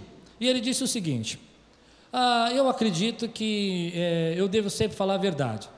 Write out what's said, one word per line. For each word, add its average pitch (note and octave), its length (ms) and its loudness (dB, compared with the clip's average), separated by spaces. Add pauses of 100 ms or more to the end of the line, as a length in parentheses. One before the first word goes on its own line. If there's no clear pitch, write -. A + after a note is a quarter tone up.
(400)
E A#3+ 80 2
ele B3+ 120 2
disse B3 220 -2
o C4 60 -2
seguinte: D3 500 -2 (760)
"Ah, A#3+ 400 4
eu C4 160 4
acredito A3+ 600 0
que, G3+ 680 -2
eh, E3+ 420 0
eu F#3+ 120 2
devo G3+ 200 2
sempre G3+ 280 -2
falar G3 180 0
a G3 40 0
verdade. C#3+ 600 -2